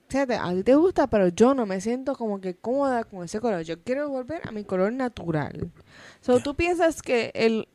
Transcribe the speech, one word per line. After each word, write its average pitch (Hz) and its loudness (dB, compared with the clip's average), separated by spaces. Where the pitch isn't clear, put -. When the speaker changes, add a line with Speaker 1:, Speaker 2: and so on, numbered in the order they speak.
Speaker 1:
"Fíjate, 254 0
a 120 -4
ti 185 -2
te 254 6
gusta, 320 4
pero 196 4
yo 226 4
no 247 -2
me 190 -4
siento 254 -4
como 208 -4
que 185 -8
cómoda 254 -2
con 180 -12
ese 214 -6
color. 208 -2
Yo 165 -8
quiero 285 -2
volver 262 -6
a 240 -10
mi 208 -8
color 196 0
natural". 175 -4
So, 247 4
Speaker 2:
Ya. 240 2
Speaker 1:
¿tú 285 -4
piensas 339 2
que 233 0
el, 226 2